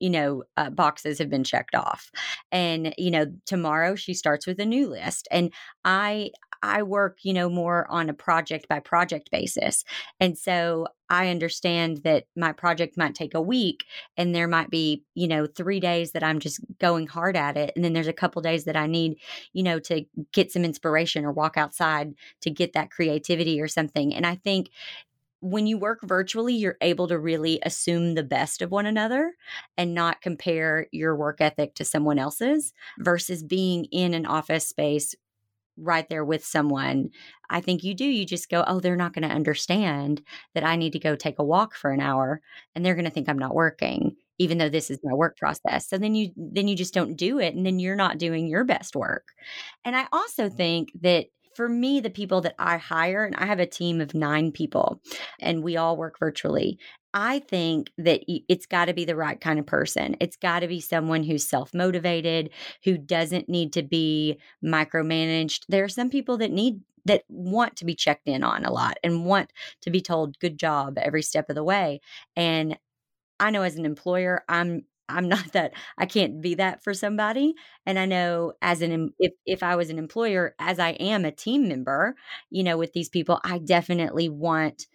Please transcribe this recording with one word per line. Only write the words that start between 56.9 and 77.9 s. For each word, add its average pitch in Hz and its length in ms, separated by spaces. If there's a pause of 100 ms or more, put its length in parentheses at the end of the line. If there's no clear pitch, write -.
I 240 260
think 165 580
that 165 300
y-, 175 200
it's 180 180
gotta 175 280
be 170 100
the 160 120
right 156 240
kind 156 180
of 147 80
person. - 540
It's 175 160
gotta 175 320
be 175 100
someone 160 460
who's 151 240
self-motivated, 165 1040 (340)
who 190 120
doesn't 165 520
need 170 240
to 170 100
be 151 560 (260)
micromanaged. 160 1040
There 196 140
are 196 60
some 247 220
people 254 280
that 220 140
need, 202 280 (260)
that 202 220
want 196 500
to 175 60
be 170 120
checked - 320
in 135 160
on - 200
a - 80
lot - 300
and 170 220
want 190 280 (280)
to 180 100
be 180 100
told, 160 380
"Good 160 200
job," 143 400
every 151 240
step - 260
of 147 80
the 151 80
way. 175 360 (360)
And 160 420 (640)
I 208 100
know 208 120
as 170 140
an 160 100
employer, 180 640
I'm 170 360 (240)
I'm 175 200
<laughs> - 0
not 180 240
that, 170 200 (240)
I 185 100
can't 156 340
be 170 160
that 185 260
for 202 120
somebody. 214 600 (320)
And 190 120